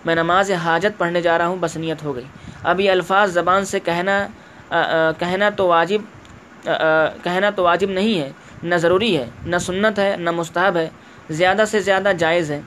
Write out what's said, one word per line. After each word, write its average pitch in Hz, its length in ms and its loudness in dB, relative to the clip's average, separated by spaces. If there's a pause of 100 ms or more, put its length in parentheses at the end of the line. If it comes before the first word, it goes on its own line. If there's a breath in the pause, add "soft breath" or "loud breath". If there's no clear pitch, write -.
میں 165 100 0
نماز 175 360 2
حاجت 170 480 0
پڑھنے 175 240 0
جا 165 160 2
رہا 170 80 0
ہوں، 180 140 -2
بس 170 160 -4
نیت 160 260 -6
ہو 147 140 -6
گئی۔ 123 80 -10 (380 loud breath)
اب 180 180 0
یہ 202 100 4
الفاظ 190 420 2
زبان 180 320 2
سے 190 160 -4
کہنا، 190 460 -2 (440 loud breath)
آ، 165 100 2
آ، 160 380 2
کہنا 190 320 0
تو 202 160 -2
واجب، 170 320 2 (680)
آ، - 40 -4
آ، 156 360 2 (160)
کہنا 185 280 0
تو 202 120 -4
واجب 180 280 2
نہیں 196 300 0
ہے، 139 100 -6 (320 loud breath)
نہ 170 120 -2
ضروری 180 420 2
ہے، 127 100 -4 (200)
نہ 175 100 -2
سنت 196 420 -2
ہے، 196 200 0
نہ 170 120 -2
مستحب 170 460 0
ہے، 160 120 0 (420 loud breath)
زیادہ 185 380 2
سے 214 120 0
زیادہ 190 380 2
جائز 165 320 0
ہے 147 160 -6